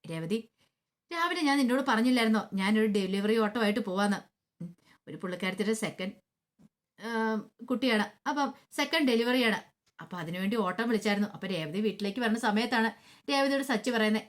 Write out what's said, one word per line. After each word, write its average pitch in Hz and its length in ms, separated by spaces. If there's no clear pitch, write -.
"രേവതി, 165 320
രാവിലെ 349 320
ഞാൻ 277 160
നിന്നോട് 262 240
പറഞ്ഞില്ലായിരുന്നോ 233 600
ഞാനൊരു 214 380
ഡെലിവറി 196 440
ഓട്ടോ 214 240
ആയിട്ട് 208 200
പോവാന്ന്? 202 380
ഉം, 170 80
ഒരു 156 100
പുള്ളിക്കാരത്തിയുടെ 190 580
സെക്കൻഡ്, 190 400
ഏം, 220 400
കുട്ടിയാണ്, 240 400
അപ്പം 277 220
സെക്കൻഡ് 294 360
ഡെലിവറിയാണ്, 233 500
അപ്പൊ 165 180
അതിനുവേണ്ടി 180 400
ഓട്ടം 202 300
വിളിച്ചായിരുന്നു. 208 420
അപ്പൊ - 180
രേവതി 170 340
വീട്ടിലേക്ക് 202 400
വരുന്ന 226 200
സമയത്താണ് 226 480
രേവതിയോട് 277 360
സച്ചി 247 260
പറയുന്നേ, 214 380